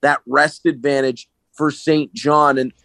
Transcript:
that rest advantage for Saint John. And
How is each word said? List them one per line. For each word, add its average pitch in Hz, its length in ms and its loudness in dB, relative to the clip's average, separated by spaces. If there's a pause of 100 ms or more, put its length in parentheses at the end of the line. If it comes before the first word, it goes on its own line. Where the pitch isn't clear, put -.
that 143 260 0
rest 147 400 0
advantage 135 600 -2 (260)
for 151 180 -2
Saint 151 420 -2
John. 143 460 2
And 127 120 -4 (140)